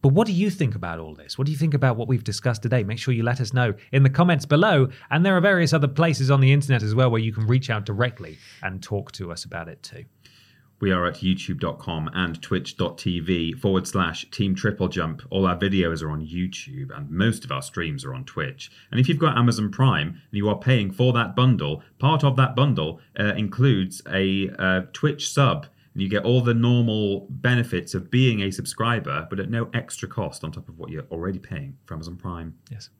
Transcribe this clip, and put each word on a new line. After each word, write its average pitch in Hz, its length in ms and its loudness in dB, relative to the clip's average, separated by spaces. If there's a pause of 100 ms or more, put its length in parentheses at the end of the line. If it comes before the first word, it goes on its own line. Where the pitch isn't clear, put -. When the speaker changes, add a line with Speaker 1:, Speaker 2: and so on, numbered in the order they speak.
Speaker 1:
But 143 120 6
what 220 140 4
do 202 60 -2
you 190 180 2
think 110 240 -2
about 85 240 -6
all 78 160 -12
this? 76 200 -14
What 135 100 -2
do 151 60 -2
you 147 60 -4
think 147 160 0
about 127 240 2
what 113 100 -4
we've 120 160 0
discussed 110 380 -2
today? 120 220 0
Make 104 160 -4
sure 131 120 -2
you 113 120 0
let 127 180 0
us 110 120 -4
know 123 200 2 (180)
in 135 120 6
the 131 60 8
comments 160 360 2
below. 147 440 4 (200)
And 165 160 4
there 190 100 4
are 175 60 4
various 175 320 4
other 147 140 2
places 139 420 2
on 139 120 6
the 135 120 8
internet 135 300 2
as 107 100 0
well 127 160 4
where 113 120 2
you 110 120 -2
can 107 140 -2
reach 127 240 2
out 107 160 -2
directly 101 500 -4 (240)
and 95 220 -8
talk - 300 -6
to 87 180 -10
us 82 140 -12
about 82 220 -12
it 78 140 -18
too. - 240 -18 (760)
Speaker 2:
We 98 120 2
are 87 160 2
at 85 140 -2
youtube 92 380 -2
dot 82 200 -6
com 80 340 -6
and 85 280 -4
twitch - 360 -6
dot 85 220 -4
T 87 200 -2
V 82 340 -2
forward 92 340 0
slash 85 420 -4
Team 98 240 -2
Triple 95 360 -2
Jump. 80 420 -6
All 95 160 2
our 87 100 0
videos 87 460 0
are 78 80 -4
on 76 100 -4
YouTube 78 760 -8
and 73 140 -12
most 98 340 0
of 64 80 -10
our 65 120 -6
streams 76 420 -8
are 65 80 -10
on 65 120 -10
Twitch. - 440 -8 (220)
And 117 80 0
if 131 100 4
you've 156 80 2
got 156 200 2
Amazon 107 340 2
Prime 95 380 2
and 85 100 -12 (140)
you 104 160 0
are 101 100 0
paying 110 320 2
for 123 220 2
that 113 220 0
bundle, 92 460 2 (160)
part 147 260 2
of 135 120 4
that 127 200 2
bundle, 110 440 0 (200)
uh, 104 160 0
includes 104 760 2
a, 95 380 0 (100)
uh, 92 220 2 (120)
Twitch - 380 -2
sub. 104 340 2 (280)
And 95 80 -6
you 95 80 -2
get 104 160 0
all 123 160 4
the 120 120 2
normal 113 760 2
benefits 123 640 -2
of 92 180 -6
being 123 300 2
a 95 100 -2
subscriber, 95 800 -4
but 98 100 -6
at 95 100 -6
no 117 240 -2
extra - 360 -6
cost - 340 -8
on 80 80 -8
top - 160 -16
of 82 100 -20
what 82 120 -14
you're 78 200 -10
already 85 300 -6
paying - 460 -12
for - 80 -14
Amazon 85 240 -12
Prime. 82 380 -10 (140)
Speaker 1:
Yes. 110 200 -16 (100)